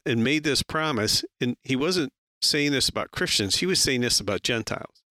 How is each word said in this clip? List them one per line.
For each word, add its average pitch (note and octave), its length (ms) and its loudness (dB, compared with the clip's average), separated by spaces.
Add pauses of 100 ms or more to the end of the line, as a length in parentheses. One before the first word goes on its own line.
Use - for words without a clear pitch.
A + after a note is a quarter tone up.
and A2+ 180 2
made D3+ 200 2
this C#3+ 180 2
promise. D#3 640 -2 (140)
And B2 240 -2
he C3+ 120 -2
wasn't D#3 380 0 (300)
saying D3 300 2
this B2+ 160 2
about - 200 -6
Christians. G#2+ 480 0
He - 80 0
was F#3 140 2
saying C3 220 2
this A#2+ 180 2
about - 240 -2
Gentiles. - 680 -4